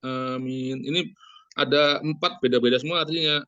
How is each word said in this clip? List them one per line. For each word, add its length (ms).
Amin. 840
Ini 240
ada 400
empat, 400
beda-beda 400
semua 240
artinya. 460